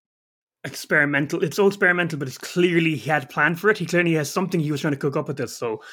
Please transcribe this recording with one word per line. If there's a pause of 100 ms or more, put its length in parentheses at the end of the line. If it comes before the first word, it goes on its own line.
(640)
experimental,
it's
so
experimental,
but
it's
clearly
he
had
planned
for
it.
He
clearly
has
something
he
was
trying
to
cook
up
with
this.
So, (100)